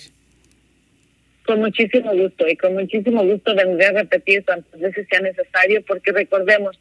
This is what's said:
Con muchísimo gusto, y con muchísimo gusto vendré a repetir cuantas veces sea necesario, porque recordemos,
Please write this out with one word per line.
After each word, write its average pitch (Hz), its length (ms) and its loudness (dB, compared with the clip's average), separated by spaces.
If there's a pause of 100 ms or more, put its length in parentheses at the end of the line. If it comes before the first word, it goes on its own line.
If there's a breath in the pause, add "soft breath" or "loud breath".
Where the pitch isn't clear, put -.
(1500)
Con 220 140 0
muchísimo 220 540 0
gusto, 185 320 0
y 170 100 0
con 185 180 0
muchísimo 202 500 -2
gusto 202 320 0
vendré 185 300 2
a 202 60 2
repetir 196 520 0
cuantas 170 340 -6
veces 196 320 -6
sea 185 100 2
necesario, 190 640 0
porque 190 280 -4
recordemos, 196 680 0